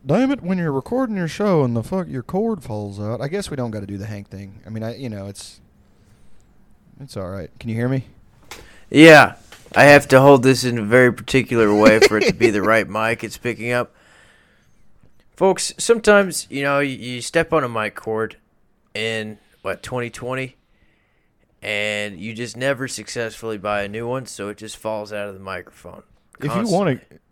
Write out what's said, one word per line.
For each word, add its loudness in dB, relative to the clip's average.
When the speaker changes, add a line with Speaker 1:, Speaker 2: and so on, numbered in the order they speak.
Speaker 1:
damn 2
it, -4
when -4
you're -2
recording -4
your -2
show 2
and -2
the -4
fuck -6
your -10
cord -4
falls -10
out, -6
I -8
guess -8
we -10
don't -6
gotta -10
do -10
the -10
Hank -12
thing. -18
I -18
mean, -10
I, -8
you -12
know, -10
it's, -18
it's -16
all -10
right. -12
Can -10
you -4
hear -2
me? -4
Speaker 2:
Yeah. 8
I 8
have 8
to 6
hold 8
this 4
in -2
a -4
very 6
particular 0
way 6
for 4
it 2
to 0
be 2
the 0
Speaker 1:
<laughs> -2
Speaker 2:
right 2
mic -4
it's -12
picking -6
up. -4
Folks, 0
sometimes, 2
you -8
know, 0
you, -4
you -10
step -2
on 0
a -6
mic -6
cord -8
in, -8
what, -8
twenty -8
twenty? -10
And -6
you -10
just -10
never -4
successfully -10
buy -4
a -8
new -10
one, -8
so -12
it -10
just -16
falls -8
out -8
of -14
the -18
microphone -16
Speaker 1:
If -10
you -4
wanna, 0
Speaker 2:
constantly. -12